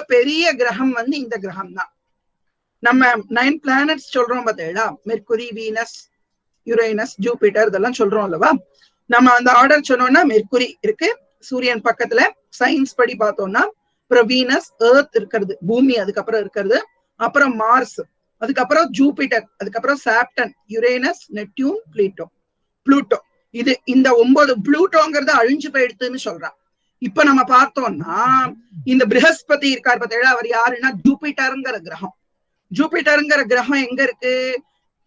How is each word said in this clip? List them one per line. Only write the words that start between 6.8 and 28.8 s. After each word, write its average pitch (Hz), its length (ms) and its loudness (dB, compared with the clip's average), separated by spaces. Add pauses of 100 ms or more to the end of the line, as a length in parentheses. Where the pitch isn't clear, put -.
ஜூபிட்டர் 214 500 0
இதெல்லாம் 208 300 -2
சொல்றோம் 214 280 0
அல்லவா? 185 240 0 (600)
நம்ம 240 240 4
அந்த 247 180 2
ஆர்டர் 285 360 4
சொன்னோம்னா 254 380 2
மெர்க்குரி 240 440 0 (100)
இருக்கு 214 300 -2 (340)
சூரியன் 247 400 -4
பக்கத்துல, 233 380 0 (320)
சயின்ஸ் - 420 -2
படி 247 200 0
பார்த்தோம்னா, 208 480 -2 (340)
அப்புறம் 226 300 2
வீனஸ், 254 420 -2 (140)
எர்த் 269 320 4
இருக்கிறது, 202 380 -4 (120)
பூமி 247 320 2
அதுக்கப்புறம் 208 440 -4
இருக்கிறது, 202 360 -2 (420)
அப்புறம் 262 360 0
மார்ஸ், 233 440 0 (420)
அதுக்கப்புறம் 269 500 0
ஜூபிட்டர், 262 540 0 (100)
அதுக்கப்புறம் 226 440 -4
சாப்டன், 233 540 -2 (160)
யுரேனஸ், 247 520 -2 (100)
நெப்டியூன், 262 480 -6 (100)
ப்ளூட்டோ, 202 360 -4 (640)
ப்ளூட்டோ. 269 320 2 (340)
இது 240 200 -2 (120)
இந்த 262 300 2
ஒன்பது, 262 440 4
ப்ளூட்டோங்கிறது 302 760 0
அழிஞ்சு 277 340 0
போயிடுதுன்னு 254 540 -4
சொல்றான். 175 320 -12 (460)
இப்ப 247 220 0
நம்ம 269 240 6
பார்த்தோம்னா 247 720 2 (640)